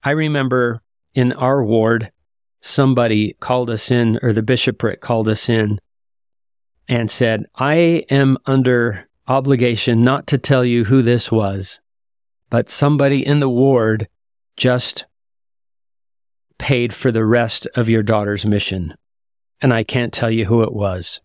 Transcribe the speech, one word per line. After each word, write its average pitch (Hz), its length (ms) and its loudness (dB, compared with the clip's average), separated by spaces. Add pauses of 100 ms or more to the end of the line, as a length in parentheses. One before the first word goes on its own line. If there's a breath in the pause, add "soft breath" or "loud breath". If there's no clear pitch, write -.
I 139 80 -2
remember 131 680 -2 (340)
in 127 180 2
our 131 300 0
ward, 110 480 0 (500)
somebody 120 760 0
called 127 300 -2
us 110 200 -4
in, 117 320 2
or 120 120 0
the 113 100 0
bishopric 117 580 -2
called 110 280 0
us 113 200 -2
in 107 300 0 (1080)
and 117 220 -2
said, 110 360 -2 (100)
"I 165 540 0
am 135 360 2
under 123 600 0 (200)
obligation 123 760 0
not 131 240 0
to 143 100 0
tell 131 260 2
you 120 220 0
who 131 160 4
this 120 300 0
was, 98 480 -4 (680)
but 117 200 -2
somebody 143 560 0
in 147 140 0
the 139 100 0
ward 120 580 2 (480)
just - 500 -2 (1500)
paid 120 360 -2
for - 180 -2
the 110 140 0
rest 117 500 0
of 113 140 0
your 113 140 2
daughter's 104 420 -2
mission, 95 480 -2 (680)
and 131 120 4
I 113 100 0
can't 120 300 -4
tell 117 160 -2
you 113 160 0
who 117 160 2
it 107 120 0
was." 95 520 -6